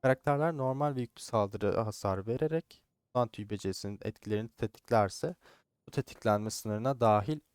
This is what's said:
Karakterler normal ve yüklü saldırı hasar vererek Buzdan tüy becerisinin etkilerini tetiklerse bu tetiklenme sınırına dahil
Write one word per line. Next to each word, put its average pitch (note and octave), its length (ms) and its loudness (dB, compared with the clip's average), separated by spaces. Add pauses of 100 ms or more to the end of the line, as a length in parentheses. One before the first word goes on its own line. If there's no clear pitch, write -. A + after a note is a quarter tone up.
Karakterler D3 540 2
normal C3+ 400 0
ve B2+ 40 -2
yüklü - 220 -8
saldırı G#2 580 2
hasar G2+ 460 -2
vererek D#3 560 -4 (320)
Buzdan B2 140 2
tüy G#2 220 -10
becerisinin G2+ 520 -6
etkilerini G#2+ 460 -4
tetiklerse - 880 0 (520)
bu - 40 -20
tetiklenme G#2+ 600 0
sınırına A2+ 500 -2
dahil A2 400 4 (140)